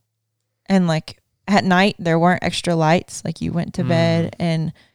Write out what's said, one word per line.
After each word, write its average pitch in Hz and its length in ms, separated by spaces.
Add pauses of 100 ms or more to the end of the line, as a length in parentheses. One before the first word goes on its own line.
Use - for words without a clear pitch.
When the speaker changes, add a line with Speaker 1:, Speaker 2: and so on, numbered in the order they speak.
(680)
Speaker 1:
and, 185 200
like, 160 340 (260)
at 196 180
night 190 340
there 165 200
weren't 170 240
extra - 320
lights, 160 500
like, 165 180
you 165 100
went 170 220
to 180 100
Speaker 2:
Mm. - 40
Speaker 1:
bed, 165 500
and 165 340 (220)